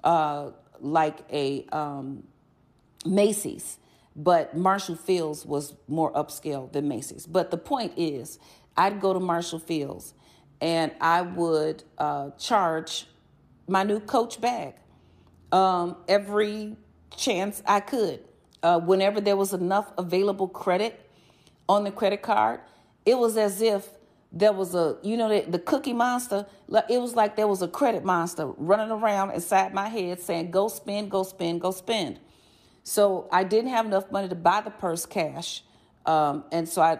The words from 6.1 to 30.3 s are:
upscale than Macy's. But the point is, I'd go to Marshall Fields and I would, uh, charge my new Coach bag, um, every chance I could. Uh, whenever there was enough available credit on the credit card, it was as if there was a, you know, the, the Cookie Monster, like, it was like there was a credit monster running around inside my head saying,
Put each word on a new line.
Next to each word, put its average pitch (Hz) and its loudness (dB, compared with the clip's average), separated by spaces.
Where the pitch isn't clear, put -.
upscale 143 -6
than 147 -2
Macy's. 135 -6
But 180 0
the 170 -2
point 240 -4
is, 143 -4
I'd 196 2
go 190 2
to 185 0
Marshall 170 -2
Fields - -6
and 165 0
I 165 4
would, 165 -2
uh, 143 -2
charge 165 0
my 190 2
new 208 0
Coach 233 -2
bag, 220 -4
um, 180 2
every 208 0
chance 208 -2
I 202 4
could. 202 -2
Uh, 170 4
whenever 196 2
there 202 2
was 196 0
enough 190 0
available 190 0
credit 196 -2
on 208 4
the 202 -4
credit 202 0
card, 214 2
it 247 6
was 226 2
as 202 2
if 208 2
there 202 4
was 185 -4
a, 165 2
you 220 -2
know, 226 2
the, 208 2
the 170 0
Cookie 269 0
Monster, 233 0
like, - 4
it 247 4
was 240 -4
like 214 2
there 214 2
was 190 0
a 175 0
credit 190 0
monster 170 0
running 208 0
around 208 0
inside 190 0
my 196 -2
head 180 -6
saying, 170 -4